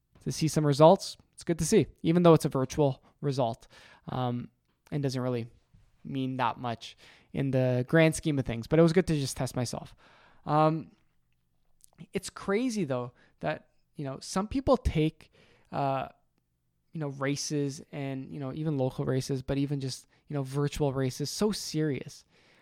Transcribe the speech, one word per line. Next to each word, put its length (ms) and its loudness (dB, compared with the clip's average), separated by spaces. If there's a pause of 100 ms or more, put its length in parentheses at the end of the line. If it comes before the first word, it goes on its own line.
(240)
to 80 -6
see 160 -2
some 180 0
results, 520 6 (180)
it's 80 -20
good 160 -4
to 60 -2
see, 200 6 (160)
even 220 4
though 100 10
it's 120 4
a 40 -2
virtual 540 0 (180)
result, 460 -2 (420)
um, 400 -4 (420)
and 120 -2
doesn't 180 -2
really 240 -2 (580)
mean 340 -6
that 200 -2
much 400 -8 (360)
in 180 -2
the 360 2
grand 280 6
scheme 240 -2
of 60 -2
things. 200 -6
But 140 4
it 20 10
was 120 8
good 140 4
to 80 0
just 220 -2
test 180 -4
myself. 380 -6 (540)
Um, 400 2 (1300)
it's 180 -8
crazy, 540 -2
though, 260 -4 (300)
that 260 -6 (340)
you 60 -6
know, 120 -8
some 280 -6
people 300 2
take, 540 -2 (400)
uh, 360 -2 (840)
you 80 -10
know, 100 -6
races 720 -4 (100)
and, 400 -10
you 80 -12
know, 140 -8
even 240 -4
local 280 -2
races, 380 -2
but 160 -4
even 200 -2
just, 280 -10 (200)
you 60 -10
know, 80 -4
virtual 500 -2
races 380 -4
so 220 -2
serious. 760 -6 (360)